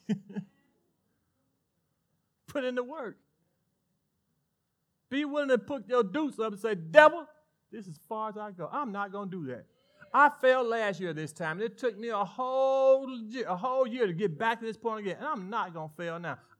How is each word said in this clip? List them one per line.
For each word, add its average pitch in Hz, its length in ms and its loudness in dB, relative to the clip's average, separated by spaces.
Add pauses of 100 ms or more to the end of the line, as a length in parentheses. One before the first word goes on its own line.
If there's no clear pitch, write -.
<laughs> 214 80 0 (2250)
Put 269 160 -4
in 254 100 -2
the 247 80 -2
work. 254 360 -10 (1900)
Be 285 140 -2
willing 285 260 -2
to 247 80 6
put 233 300 -6
your 247 160 4
dukes 269 340 -4
up 220 140 -2
and 202 80 -12
say, 220 140 0
"Devil, 302 520 8 (440)
this 208 160 -14
is 160 80 -14
as - 140 -20
far 220 220 -6
as 202 60 -12
I 208 160 -12
go. 175 200 -10
I'm 262 200 -6
not 202 200 -6
gonna 202 180 -8
do 170 160 -8
that. 120 200 -10 (480)
I 285 160 8 (100)
failed 262 280 4
last 214 320 -2
year 175 120 -4
this 151 200 -6
time. 165 280 -6
It 233 180 -6
took 226 180 -2
me 226 120 -10
a 202 160 0
whole 269 920 4
year, 226 300 -8
a 180 100 -2
whole 254 300 0
year 233 200 0
to 180 60 0
get 165 260 -2
back 226 220 -2
to 220 60 -8
this 220 100 -8
point 220 240 -6
again, 190 180 -6
and 240 80 -8
I'm 208 240 -6
not 190 240 -4
gonna 156 220 -10
fail 170 220 -6
now. 160 200 -8 (200)